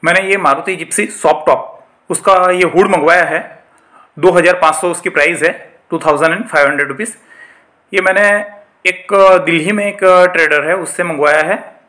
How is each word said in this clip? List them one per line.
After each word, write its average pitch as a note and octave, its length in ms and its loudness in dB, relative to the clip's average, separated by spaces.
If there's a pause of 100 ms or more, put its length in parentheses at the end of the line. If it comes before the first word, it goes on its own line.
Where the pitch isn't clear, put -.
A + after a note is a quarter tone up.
मैंने F3 180 0
ये G3 160 -2
मारुति E3 380 -2
जिप्सी - 300 -6
Soft - 400 -2
टॉप, - 380 -2 (260)
उसका F3+ 420 2
ये F3+ 120 0
हुड F3 240 2
मंगवाया E3+ 360 2
है, D#3 400 -8 (560)
दो F3 120 4
हज़ार F3 220 2
पाँच D#3+ 220 0
सौ F3 160 -4
उसकी E3+ 180 -8
price D#3+ 340 0
है, - 280 -4 (200)
टू E3 60 -4
थाउजेंड D#3+ 360 0
एंड G3 120 -8
फ़ाइव D3 220 0
हंड्रेड C#3+ 200 -2
रुपीज। C#3 280 -10 (800)
ये F#3+ 80 0
मैंने F#3+ 200 2 (680)
एक, F3+ 180 -8 (380)
दिल्ली E3+ 260 -2
में G3+ 160 -2
एक G3+ 160 -8
ट्रेडर F3 600 2
है, D#3+ 120 -2
उससे F3+ 280 -6
मंगवाया D3+ 380 0
है। F3 320 -6 (160)